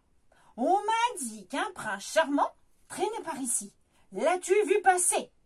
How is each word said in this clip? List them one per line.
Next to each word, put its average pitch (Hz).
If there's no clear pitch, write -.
On 311
m'a 453
dit 214
qu'un 370
prince 202
charmant 294
traînait 427
par 320
ici. 240
L'as-tu 339
vu 403
passer? 370